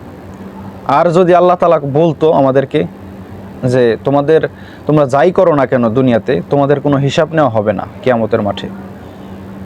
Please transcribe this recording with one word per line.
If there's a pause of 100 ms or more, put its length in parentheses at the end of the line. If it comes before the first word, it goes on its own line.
(880)
আর
যদি
আল্লাহ
তাআলা
বলতো
আমাদেরকে (800)
যে
তোমাদের, (380)
তোমরা
যাই
করো
না
কেন
দুনিয়াতে, (100)
তোমাদের
কোনো
হিসাব
নেওয়া
হবে
না (160)
কিয়ামতের
মাঠে, (960)